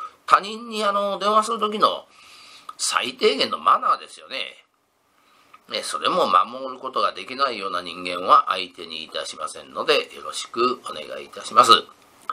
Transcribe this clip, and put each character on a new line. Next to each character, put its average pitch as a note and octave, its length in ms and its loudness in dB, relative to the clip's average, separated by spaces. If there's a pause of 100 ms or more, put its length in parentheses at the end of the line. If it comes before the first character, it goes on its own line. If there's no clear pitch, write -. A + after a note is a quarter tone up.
(240)
他 D3+ 160 4
人 A3 300 -10
に、 G#3+ 120 -2
あ G3+ 100 2
の、 G3+ 260 0
電 G3 120 2
話 G#3+ 140 4
す A3+ 80 -6
る A3+ 60 -2
時 G#3+ 200 -2
の A2 280 2 (720)
最 - 400 -2
低 B3 180 2
限 C3+ 140 -2
の E2 80 -4
マ G#2+ 200 2
ナ G#3+ 180 0
ー - 20 -16
で D#2 100 -18
す - 100 -20
よ D#2 100 -20
ね。 G2 360 -10 (1080)
え A2 60 -2
ー、 G#2+ 40 -4
そ - 160 -6
れ C3 120 -2
も E3+ 160 2
守 A#2+ 480 0
る B2+ 40 -16
こ B2+ 120 -10
と B2 100 -2
が F#2+ 120 0
で F#2 120 -12
き B2+ 120 -10
な C3+ 140 0
い A2 80 -8
よ G2 100 -6
う - 20 -4
な F2 100 -2
人 F2 240 -10
間 F2+ 220 -4
は C#3 220 8
相 F#2 220 -4
手 E2+ 160 -14
に D#2+ 180 -12
い D#2 40 -16
た D#2 160 -6
し D#2+ 120 -12
ま D#2 120 -8
せ D#2+ 140 -14
ん C2+ 100 -20
の G#2+ 140 -6
で、 - 280 2
よ D2 80 -14
ろ D2 120 -10
し - 140 -8
く B2 360 -2
お - 80 -10
願 D#2 120 -10 (180)
い - 20 -14
い C#2+ 40 -18
た G2+ 160 -14
し A2 100 -10
ま A2+ 100 10
す。 A#2 80 8 (600)